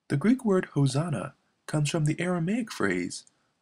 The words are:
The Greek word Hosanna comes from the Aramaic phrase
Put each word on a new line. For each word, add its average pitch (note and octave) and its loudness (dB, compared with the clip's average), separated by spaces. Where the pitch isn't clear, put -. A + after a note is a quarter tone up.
The C#3+ 0
Greek A3 2
word F#3 2
Hosanna C#3 0
comes D3 -2
from D#3+ 0
the D3+ 0
Aramaic F3+ -2
phrase - -2